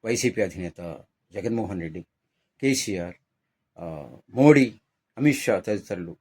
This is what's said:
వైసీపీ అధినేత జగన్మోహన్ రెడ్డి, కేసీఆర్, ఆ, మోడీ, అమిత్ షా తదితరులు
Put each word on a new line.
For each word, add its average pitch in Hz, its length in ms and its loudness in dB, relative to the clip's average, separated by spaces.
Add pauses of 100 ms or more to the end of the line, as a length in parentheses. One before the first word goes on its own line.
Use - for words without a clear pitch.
వైసీపీ 113 360 0
అధినేత 87 640 -6 (300)
జగన్మోహన్ 98 480 -4
రెడ్డి, 82 240 -10 (560)
కేసీఆర్, 98 540 -2 (640)
ఆ, 76 380 -12 (120)
మోడీ, 131 460 6 (420)
అమిత్ 143 200 2
షా 110 220 0
తదితరులు 90 600 -6